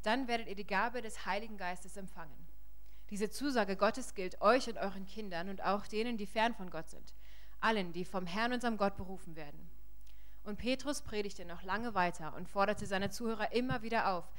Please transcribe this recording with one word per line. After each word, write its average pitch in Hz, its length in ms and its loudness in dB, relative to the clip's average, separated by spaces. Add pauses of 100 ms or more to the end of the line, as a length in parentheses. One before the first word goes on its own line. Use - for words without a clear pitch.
dann 240 260 2
werdet 233 200 0
ihr 190 80 -2
die 196 120 -2
Gabe 226 340 2
des 220 240 -4
Heiligen 208 320 -2
Geistes 185 380 -4
empfangen. 185 520 -4 (600)
Diese 202 200 0
Zusage 233 480 2
Gottes 220 380 2
gilt 185 260 -4
euch 247 260 6
und 226 100 -2
euren 196 280 -2
Kindern 185 440 -2
und 190 140 -4
auch 196 240 2
denen, 226 300 0
die 202 80 -2
fern 226 300 2
von 185 140 -4
Gott 160 200 -4
sind, - 240 -4 (480)
allen, 196 320 4
die 175 120 -2
vom 185 200 -2
Herrn, 220 280 0
unserem 233 240 0
Gott, 202 200 2
berufen 185 380 -4
werden." 156 340 -4 (760)
Und 202 140 -2
Petrus 262 440 0
predigte 202 440 -2
noch 170 180 -4
lange 214 300 0
weiter 175 420 2
und 180 140 -4
forderte 202 360 4
seine 202 240 2
Zuhörer 220 440 0
immer 247 280 2
wieder 220 300 2
auf, 170 140 0 (140)